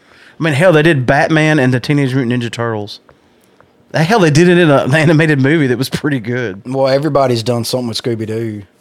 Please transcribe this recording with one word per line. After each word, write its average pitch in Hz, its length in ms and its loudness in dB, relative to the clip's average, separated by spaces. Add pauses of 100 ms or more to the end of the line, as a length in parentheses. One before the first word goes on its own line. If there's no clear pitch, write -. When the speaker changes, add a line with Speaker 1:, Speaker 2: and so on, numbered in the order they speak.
(380)
Speaker 1:
I - 40 -10
mean, 160 120 -2
hell, 175 180 4
they 151 100 4
did 147 240 2
Batman 156 540 2
and 127 120 2
the 127 80 0
Teenage 139 340 -2
Mutant 123 280 -2
Ninja 117 80 -8
Turtles. 110 480 -8 (920)
The 151 100 0
hell, 208 180 2
they 160 100 4
did 170 180 4
it 175 100 4
in 170 120 4
a, 139 140 4
an 131 100 0
animated 156 460 2
movie 143 280 2
that 120 100 0
was 131 120 -6
pretty 143 280 -4
good. 110 480 -6
Speaker 2:
Well, 135 220 -2
everybody's 139 540 0
done 117 220 -4
something 123 240 -6
with 110 140 -8
Scooby-Doo. 110 600 -6 (180)